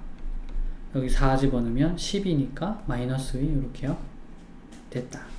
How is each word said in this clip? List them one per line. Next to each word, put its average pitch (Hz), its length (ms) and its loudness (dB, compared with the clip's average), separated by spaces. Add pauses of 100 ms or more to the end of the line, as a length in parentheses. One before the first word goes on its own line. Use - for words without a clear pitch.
(960)
여기 127 120 2
사 135 280 6
집어넣으면 135 600 4
십이니까 196 920 0
마이너스 127 480 0
이 135 100 0
이렇게요. 139 500 0 (960)
됐다. - 300 -6 (180)